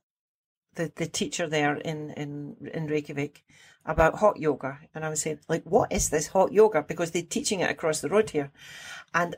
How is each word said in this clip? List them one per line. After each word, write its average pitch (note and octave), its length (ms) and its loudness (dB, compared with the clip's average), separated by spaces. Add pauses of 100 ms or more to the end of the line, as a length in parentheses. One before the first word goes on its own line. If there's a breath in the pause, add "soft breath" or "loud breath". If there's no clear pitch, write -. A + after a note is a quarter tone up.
(760)
the, D#3+ 200 -4
the D#3+ 120 -4
teacher E3 400 -4
there D3 280 0
in, D3+ 360 -8
in, C#3+ 440 -10 (180)
in D#3+ 140 -6
Reykjavik D3 560 -4 (420 soft breath)
about D#3 300 4
hot G#3 240 4
yoga. C#3 400 -2 (140)
And D#3 120 -8
I D#3 40 -2
was D#3 120 -2
saying, D#3 260 -4
like, D#3+ 160 0
"What - 280 4
is - 180 0
this D#3 180 0
hot F#3+ 240 4
yoga?" G3 320 6
Because E3 280 -4
they're F3 120 -2
teaching G3+ 380 -2
it - 100 2
across D#3 300 -2
the C#3+ 80 -4
road G#3+ 220 4
here. C#3+ 200 -2 (600 loud breath)
And, E3+ 240 0